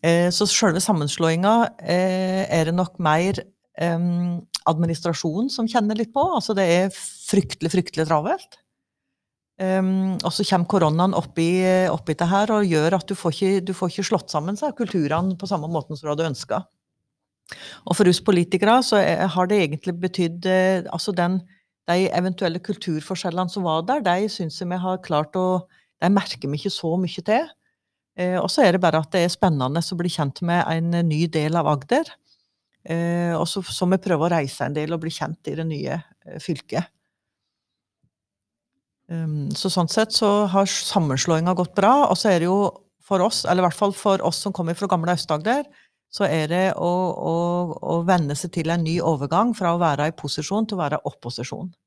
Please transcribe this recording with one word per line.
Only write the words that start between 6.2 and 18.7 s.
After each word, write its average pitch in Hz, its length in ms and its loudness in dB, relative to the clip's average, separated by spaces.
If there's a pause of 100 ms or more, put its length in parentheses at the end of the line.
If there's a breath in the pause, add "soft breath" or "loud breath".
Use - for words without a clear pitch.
Altså, 311 340 0
det 196 140 2
er 180 200 4
fryktelig, - 840 -2
fryktelig 175 360 0
travelt. 165 500 -2 (1000)
Ehm, 190 640 0
og 160 80 0
så - 140 -2
kommer 175 220 2
koronaen 170 460 4
oppi, 175 500 0 (260)
oppi - 260 -2
det - 120 0
her 202 240 2
og 208 140 4
gjør 165 280 4
at 185 140 -2
du 196 80 -4
får 170 160 -2
ikke, 190 340 0
du 190 80 -4
får 175 160 -2
ikke - 200 -4
slått - 200 0
sammen 170 280 -4
seg 294 180 -4
kulturene 175 600 0
på 190 100 -10
samme 160 220 -4
måten 156 280 -6
som 156 100 -10
du 147 80 -2
hadde 160 180 -2
ønsket. 131 300 -6 (1200 loud breath)
Og 170 120 -2
for 196 100 6
oss 180 140 4
politikere 190 640 2